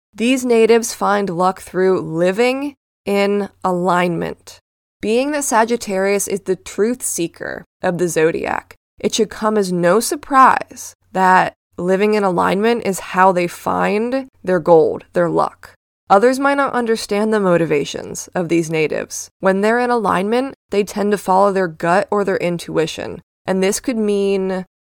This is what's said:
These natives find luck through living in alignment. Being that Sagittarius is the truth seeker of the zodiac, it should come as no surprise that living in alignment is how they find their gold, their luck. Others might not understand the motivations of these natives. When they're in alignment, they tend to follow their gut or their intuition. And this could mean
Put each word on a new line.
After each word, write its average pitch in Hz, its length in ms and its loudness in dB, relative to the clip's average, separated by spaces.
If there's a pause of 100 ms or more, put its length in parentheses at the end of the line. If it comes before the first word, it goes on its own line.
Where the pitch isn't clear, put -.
(120)
These 247 320 0
natives 226 500 4
find 196 360 -2
luck 185 320 -2
through 185 400 0
living 214 720 -2 (320)
in 202 440 0 (140)
alignment. 175 960 -2 (440)
Being 240 280 0
that 285 120 -4
Sagittarius 208 880 0
is 190 140 -4
the 185 120 -2
truth 226 480 -4
seeker - 600 -8 (160)
of 180 160 0
the 180 100 0
zodiac, - 680 -2 (240)
it 208 120 -2
should 220 160 0
come 214 280 -2
as 190 120 0
no 175 300 2
surprise 262 920 2 (180)
that 185 440 4 (220)
living 190 360 2
in 214 100 0
alignment 185 640 0
is - 240 -6
how 185 220 4
they 175 120 0
find 208 840 -2 (160)
their 185 160 0
gold, 151 500 4
their 175 160 0
luck. - 460 -4 (360)
Others 240 300 4
might 277 140 2
not 277 180 0
understand 220 640 -2
the 214 80 0
motivations 160 920 -2
of 180 140 -4
these 165 220 0
natives. - 580 -4 (140)
When 190 180 2
they're 220 220 0
in 247 80 -2
alignment, 220 680 -2 (140)
they 202 160 0
tend 208 260 -2
to 202 60 0
follow 196 340 2
their 190 160 0
gut 170 420 -2
or 202 140 0
their 190 140 -2
intuition. 165 840 -4 (240)
And 190 160 0
this 190 200 0
could 247 160 -4
mean 196 680 -2 (320)